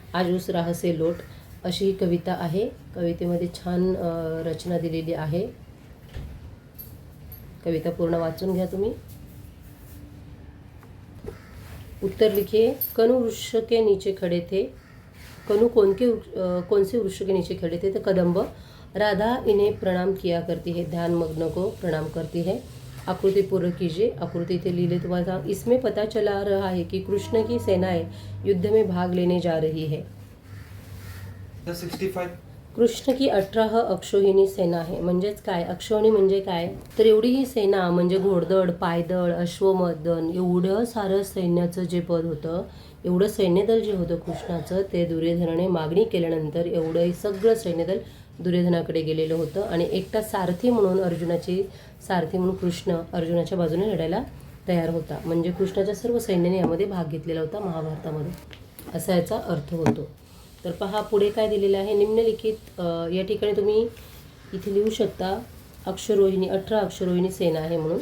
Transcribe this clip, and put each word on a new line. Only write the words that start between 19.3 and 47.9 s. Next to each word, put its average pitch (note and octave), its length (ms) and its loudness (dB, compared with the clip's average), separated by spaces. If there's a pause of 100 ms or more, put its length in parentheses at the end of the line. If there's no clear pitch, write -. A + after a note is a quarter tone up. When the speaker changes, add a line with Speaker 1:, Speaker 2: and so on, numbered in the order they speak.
Speaker 1:
इन्हें G3+ 320 4
प्रणाम F#3 340 0
किया F3 280 -2
करती E3+ 320 -4
है, E3 180 -4
ध्यान E3+ 240 0
मग्न D#3+ 340 -2
को F3+ 220 -2
प्रणाम D#3+ 380 -4
करती E3 340 -4
है. F#3+ 160 -2 (480)
आकृति F#3+ 360 2
पूर्ण F3+ 280 0
कीजिए. F3 400 0
आकृति E3+ 440 -4
इथे F3 220 -2
लिहिले F3 220 0
तुम्हाला. F3+ 500 -2
इसमें A#3 320 2
पता G#3+ 240 0
चला G#3 380 0
रहा G3 260 0
है F3+ 160 -2
कि F#3+ 160 -4
कृष्ण G3+ 480 0
की A#3+ 100 0
सेनाएं F3+ 480 0 (400)
युद्ध F#3+ 200 2
में G#3+ 220 4
भाग F3+ 260 0
लेने F3+ 260 4
जा E3 180 0
रही D#3 280 0
है. E3 320 -6 (1600)
Speaker 2:
सिक्स्टी F3 340 -6
फाय. F3+ 160 -4 (520)
Speaker 1:
कृष्ण A#3 360 2
की C4+ 160 2
अठराह G#3+ 520 2
अक्षोहिणी G3 680 4
सेना F3 280 0
आहे. E3+ 240 -4
म्हणजेच F3+ 420 0
काय? F3 220 -2
अक्षोहिणी G#3+ 460 2
म्हणजे G3 300 4
काय? F#3 340 -2 (240)
तर A3 80 8
एवढी A3 220 8
ही C4 180 4
सेना G3 440 2
म्हणजे F3 280 4
घोडदळ, F#3 520 4
पायदळ, F3 640 0
अश्वमदन E3+ 1000 0
एवढं F3+ 500 2
सारं G3+ 380 0
सैन्याचं F3 600 0
जे F3 180 0
पद E3+ 240 0
होतं, E3 380 -4 (420)
एवढं F3+ 240 4
सैन्यदल G#3 520 4
जे G#3 120 0
होतं E3+ 240 0
कृष्णाचं, E3+ 680 -4 (100)
ते F3 120 2
दुर्योधनाने E3 640 2
मागणी E3+ 360 2
केल्यानंतर E3 600 0
एवढं E3 340 0
हे F3 120 2
सगळं G#3 420 2
सैन्यदल F3 440 -2 (400)